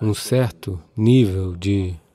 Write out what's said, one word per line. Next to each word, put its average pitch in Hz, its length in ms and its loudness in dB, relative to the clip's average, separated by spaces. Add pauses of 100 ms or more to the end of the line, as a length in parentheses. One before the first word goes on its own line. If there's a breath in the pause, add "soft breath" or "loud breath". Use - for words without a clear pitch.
um 107 120 0
certo 107 680 -4 (140)
nível 104 580 2
de 92 400 -2 (180)